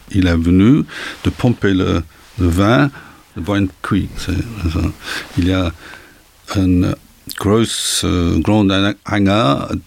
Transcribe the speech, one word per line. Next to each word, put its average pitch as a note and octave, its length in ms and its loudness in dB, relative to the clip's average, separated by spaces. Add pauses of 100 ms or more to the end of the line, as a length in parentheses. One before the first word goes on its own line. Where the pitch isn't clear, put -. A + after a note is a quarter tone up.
(120)
il F#2 160 2
est E2+ 100 2
venu F#2+ 460 4 (400)
de G2 80 0
pomper A2 420 0
le, F2+ 300 0 (340)
le F#2 100 2
vin, A2+ 440 2 (440)
le - 60 -10
wine G2+ 280 -2 (120)
creek, - 360 -2
c'est, E2+ 180 -4
c'est F2+ 340 -4
ça. E2 160 -2 (540)
Il F2+ 80 2
y F#2 40 2
a F#2 220 0 (840)
un F#2 380 2 (460)
gros, G#2 240 2 (400)
euh, F2 360 0
grand G#2 300 2
hang-, G2 260 0 (160)
hangar A2+ 600 0 (160)